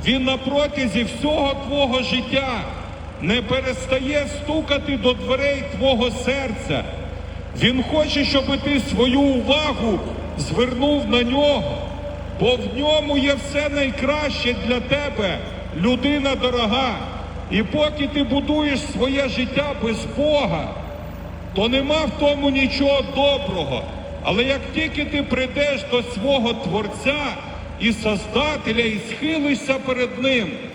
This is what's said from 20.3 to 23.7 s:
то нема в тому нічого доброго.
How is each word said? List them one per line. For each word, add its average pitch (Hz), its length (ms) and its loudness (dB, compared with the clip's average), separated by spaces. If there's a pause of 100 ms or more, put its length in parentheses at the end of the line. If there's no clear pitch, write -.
то 202 140 4
нема 277 360 2
в 262 60 0 (100)
тому 285 300 4
нічого 269 520 4 (120)
доброго. 190 680 0 (400)